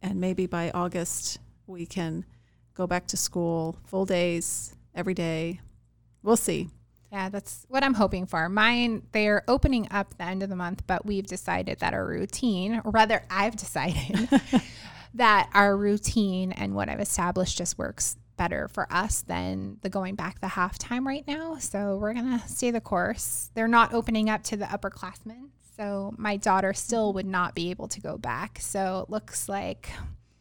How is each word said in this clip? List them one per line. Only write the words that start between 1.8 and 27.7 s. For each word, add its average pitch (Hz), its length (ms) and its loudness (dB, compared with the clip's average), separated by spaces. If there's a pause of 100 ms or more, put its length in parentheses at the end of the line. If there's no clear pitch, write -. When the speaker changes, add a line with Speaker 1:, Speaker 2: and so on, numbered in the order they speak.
Speaker 1:
can 165 400 -4 (480)
go 185 120 -2
back 180 220 -2
to - 80 -4
school 165 680 -2
full 190 200 0
days 175 720 0 (180)
every 180 200 -2
day. 165 480 -2 (600)
We'll 214 140 6
see. 175 320 0 (460)
Speaker 2:
Yeah, 190 160 -4
that's - 400 -10
what 262 120 0
I'm 269 120 4
hoping 196 320 2
for. 170 240 0
Mine, 226 540 4 (100)
they're 208 340 4
opening 254 420 4
up 196 280 -2
the 180 80 -8
end 190 180 -4
of 196 60 -4
the 185 80 -4
month, 180 280 -4
but 180 200 0
we've 202 200 -2
decided 185 540 -4
that - 140 0
our 190 120 -2
routine, 196 800 -2
or 214 80 -2
rather 220 380 6
I've 202 260 0
decided 202 800 -2
Speaker 1:
<laughs> - 800 0
Speaker 2:
that 220 400 6
our 202 240 8
routine 202 760 2
and 196 240 -4
what 196 140 -2
I've - 100 -4
established 180 580 0
just - 200 -2
works - 400 -4 (200)
better 175 320 0
for - 200 -4
us 190 340 0
than 190 580 -4
the 202 80 -4
going 190 260 -4
back 190 240 -6
the 190 80 -4
halftime 190 580 -2
right 285 220 -4
now. 320 300 -6
So 202 400 -2
we're 208 160 -2
gonna 240 340 0
stay - 240 0
the 233 80 0
course. - 760 -2
They're 226 140 0
not 233 260 6
opening 226 360 2
up 220 140 -2
to - 120 -4
the 202 80 -4
upperclassmen, 208 840 -8 (260)
so 202 420 -4
my 208 200 0
daughter 190 360 4
still 220 380 0
would 190 140 -4
not 185 280 0
be 170 160 -2
able - 200 -8